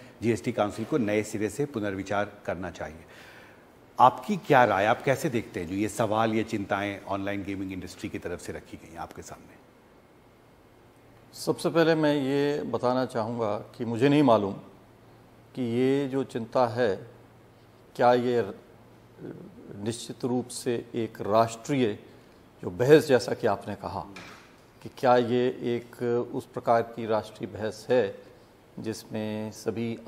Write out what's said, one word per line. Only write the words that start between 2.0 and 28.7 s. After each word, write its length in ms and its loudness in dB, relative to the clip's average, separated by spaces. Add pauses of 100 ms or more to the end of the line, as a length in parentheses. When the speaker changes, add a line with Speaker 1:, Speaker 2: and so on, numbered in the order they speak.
Speaker 1:
करना 240 -6
चाहिए। 340 -12 (960)
आपकी 360 6
क्या 280 6
राय, 220 4
आप 160 2
कैसे 260 0
देखते 320 -4
हैं 80 -8
जो 60 -6
ये 140 0
सवाल, 460 0
ये 80 0
चिंताएं 560 -4 (100)
online 360 -4
gaming 280 -8
industry 360 -10
की 100 -8
तरफ 220 -8
से 120 -12
रखी 240 -14
गई 160 -20
हैं 60 -16
आपके 240 -14
सामने? 340 -20 (1800)
Speaker 2:
सबसे 340 -2
पहले 260 4
मैं 200 2
ये 480 0
बताना 420 0
चाहूँगा 520 -2
कि 280 -10
मुझे 240 2
नहीं 140 6
मालूम 320 6 (1000)
कि 80 -4
ये 460 2
जो 160 -2
चिंता 420 0
है, 280 0 (1040)
क्या 160 6
ये 380 2 (1300)
निश्चित 400 -8
रूप 240 -2
से 240 -4 (220)
एक 260 -6
राष्ट्रीय 800 2 (640)
जो 80 -6
बहस, 360 8
जैसा 280 4
कि 120 -2
आपने 280 0
कहा, 260 -8 (840)
कि 160 -16
क्या 180 6
ये 300 2
एक 560 -4 (320)
उस 100 -6
प्रकार 380 2
की 240 -8
राष्ट्रीय 440 -2
बहस 400 -8
है 280 2 (600)